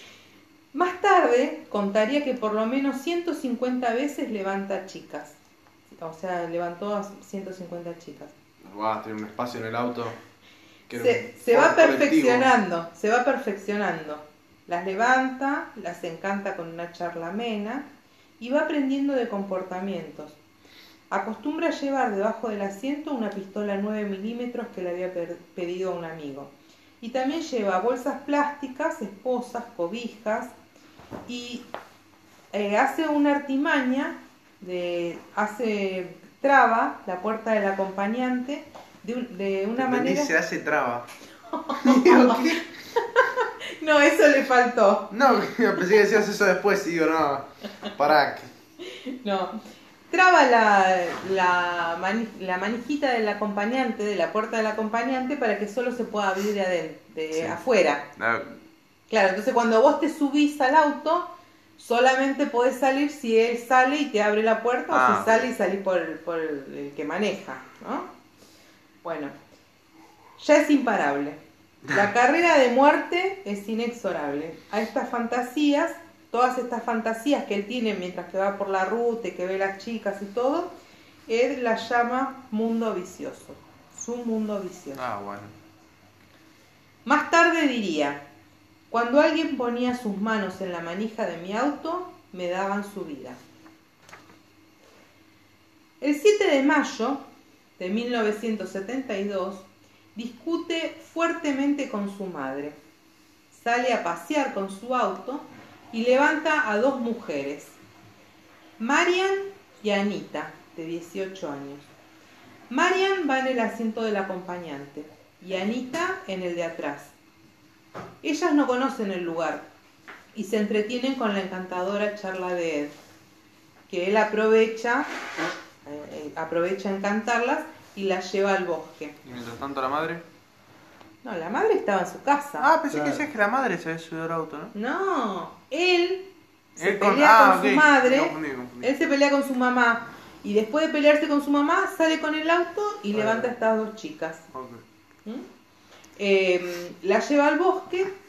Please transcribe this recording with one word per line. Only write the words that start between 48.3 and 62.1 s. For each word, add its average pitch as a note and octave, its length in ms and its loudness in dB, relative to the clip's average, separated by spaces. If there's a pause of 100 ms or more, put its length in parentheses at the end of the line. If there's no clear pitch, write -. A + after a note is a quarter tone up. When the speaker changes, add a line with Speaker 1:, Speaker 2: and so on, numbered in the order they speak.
Speaker 1:
No. G3 360 -4 (500)
Traba F4 360 8
la, G3 580 6 (260)
la F3 720 2
mani-, G#3 280 -2 (120)
la F#3 180 -4
manijita B3 540 -2
del A3 160 0
acompañante, G#3 760 -2
de G#3 120 -2
la E3 160 0
puerta G#3+ 240 -2
del G#3+ 100 0
acompañante, A#3+ 720 -2
para G#3+ 220 0
que G3+ 100 -4
solo B3 240 -2
se A#3+ 120 -4
pueda G3+ 260 -2
abrir G3+ 240 -2
de G3+ 80 -2
aden-, E3 340 -2 (180)
de D#3 180 -6
Speaker 2:
Sí. D#3+ 100 -2
Speaker 1:
afuera. E3 640 2 (100)
Speaker 2:
Ah. A2+ 220 0 (680)
Speaker 1:
Claro, G3+ 200 4
entonces G#3+ 240 -2
cuando A3+ 280 4
vos D4 180 6
te D#4+ 120 0
subís D4 480 0
al C4 140 4
auto, D4+ 540 2 (480)
solamente C4 680 2